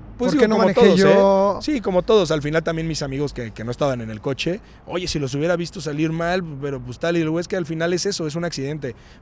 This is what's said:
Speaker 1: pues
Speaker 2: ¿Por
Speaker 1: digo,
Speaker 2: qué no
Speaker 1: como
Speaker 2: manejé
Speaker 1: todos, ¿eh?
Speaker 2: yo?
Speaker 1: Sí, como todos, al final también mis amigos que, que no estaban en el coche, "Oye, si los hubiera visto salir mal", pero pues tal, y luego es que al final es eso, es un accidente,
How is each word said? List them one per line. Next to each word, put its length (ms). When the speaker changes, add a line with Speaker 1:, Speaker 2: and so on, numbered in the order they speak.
Speaker 1:
pues 140
Speaker 2:
¿Por 20
Speaker 1:
digo, 80
Speaker 2:
qué 80
no 60
Speaker 1:
como 60
Speaker 2:
manejé 200
Speaker 1:
todos, 240
¿eh? 40
Speaker 2:
yo? 520
Speaker 1:
Sí, 220
como 200
todos, 280
al 120
final 200
también 260
mis 140
amigos 320
que, 160
que 140
no 60
estaban 300
en 100
el 120
coche, 380
"Oye, 220
si 100
los 160
hubiera 220
visto 240
salir 320
mal", 300
pero 180
pues 180
tal, 180
y 60
luego 180
es 80
que 80
al 100
final 260
es 140
eso, 200
es 100
un 80
accidente, 500